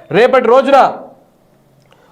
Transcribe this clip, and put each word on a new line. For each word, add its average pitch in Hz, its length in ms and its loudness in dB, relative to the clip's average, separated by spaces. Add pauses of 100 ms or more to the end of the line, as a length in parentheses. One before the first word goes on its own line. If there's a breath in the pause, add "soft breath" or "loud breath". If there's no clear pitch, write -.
(120 loud breath)
రేపటి 233 340 0
రోజున 247 460 2 (1200 soft breath)